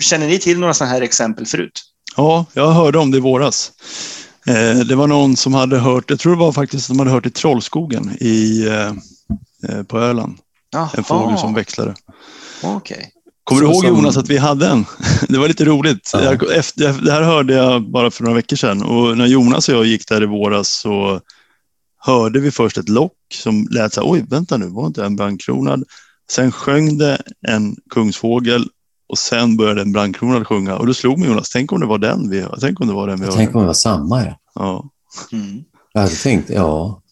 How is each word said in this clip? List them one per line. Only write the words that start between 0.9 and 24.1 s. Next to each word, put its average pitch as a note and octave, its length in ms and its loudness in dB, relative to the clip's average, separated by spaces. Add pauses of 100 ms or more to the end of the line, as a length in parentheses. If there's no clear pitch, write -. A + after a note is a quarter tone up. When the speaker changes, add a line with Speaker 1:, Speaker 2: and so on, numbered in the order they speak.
Speaker 1:
här B2+ 120 0
exempel A2 440 -2
förut? - 360 -8 (340)
Speaker 2:
Ja, D#3+ 360 2
jag C#3+ 200 2
hörde D#3+ 260 4
om D3 120 2
det C3+ 60 2
i C3 40 4
våras. C3 520 0 (720)
Eh, A2+ 320 4
det B2 180 0
var C#3+ 100 4
någon C#3+ 300 4
som C3 180 0
hade C3 240 2
hört, B2+ 320 0
jag C#3+ 100 -2
tror E3+ 120 4
det F3 60 2
var E3 140 4
faktiskt C#3 340 -4
som B2+ 120 0
hade C3+ 120 2
hört B2 160 2
i A#2+ 40 -2
Trollskogen B2 800 -2 (100)
i, A2 460 2
eh, G#2+ 260 -2 (760)
eh, G#2 140 -6
på A2+ 160 -6
Öland. A#2 400 -2 (340)
Speaker 1:
Jaha. D#3 240 -4
Speaker 2:
En A2 80 -4
fågel - 340 0
som B2 160 -2
växlade. G#2 400 -4 (680)
Speaker 1:
Okej. - 480 -8 (340)
Speaker 2:
Kommer C#3 160 2
du D3+ 60 4
Speaker 3:
Så D3+ 60 4
Speaker 2:
ihåg, F#3 120 4
Speaker 3:
som F3+ 120 4
Speaker 2:
Jonas, D3 200 4
att C3 120 -2
vi D3 100 2
hade C#3 280 2
en? A2+ 180 2 (220)
<laughs> - 220 0
Det C3+ 100 2
var C#3+ 100 2
lite D#3+ 160 0
roligt. D3 480 2
Speaker 3:
Ja. G#2 120 2
Speaker 2:
Jag, C3 320 0
efter, D3 360 0
det C#3 200 0
här D3+ 100 2
hörde D3+ 320 4
jag B2+ 360 2
bara A#2+ 200 0
för - 140 -10
några A#2 120 2
veckor A#2 200 -2
sedan. G#2 260 -2
Och A#2 360 2
när A#2+ 80 4
Jonas B2+ 420 4
och D3 60 4
jag A2+ 120 4
gick A2+ 220 -2
där G#2+ 140 2
i G#2+ 40 0
våras G#2 420 0 (120)
så G2 400 -2 (800)
hörde A#2+ 420 2
vi C#3+ 100 0
först A2+ 280 -2
ett G2+ 100 -6
lock A#2 240 2 (220)
som G#2+ 360 -2
lät A2 220 -2
så - 80 -4
här: C#3+ 100 0